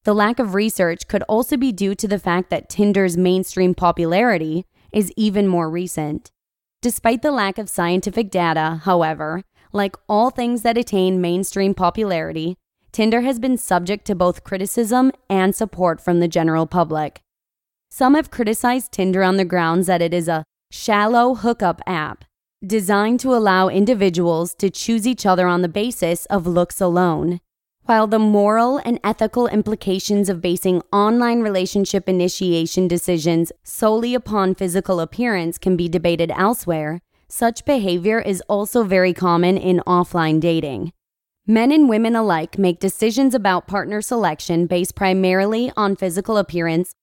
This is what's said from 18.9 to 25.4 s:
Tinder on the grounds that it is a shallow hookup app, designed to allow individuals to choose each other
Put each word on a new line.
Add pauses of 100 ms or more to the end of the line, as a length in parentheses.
Tinder
on
the
grounds
that
it
is
a (260)
shallow
hookup
app, (420)
designed
to
allow
individuals
to
choose
each
other